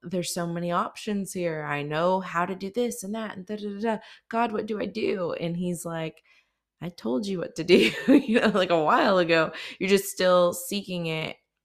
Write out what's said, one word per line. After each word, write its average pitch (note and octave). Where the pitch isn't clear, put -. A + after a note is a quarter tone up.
there's F3
so F3
many E3+
options G3+
here. E3
I D3
know E3
how F3
to F#3+
do F#3+
this A#3+
and G3
that A3
and F#3
da, G#3+
da, G#3
da, G3+
da. A3
God, A#3
what G#3+
do G#3+
I G#3+
do?" G#3+
And E3+
he's F3+
like, E3
"I E3
told A3
you F#3+
what -
to E3
do, -
<laughs> -
you B3+
know, A3
like, F#3
a E3
while G3+
ago. E3
You're F#3+
just G3
still F3+
seeking F#3
it D#3+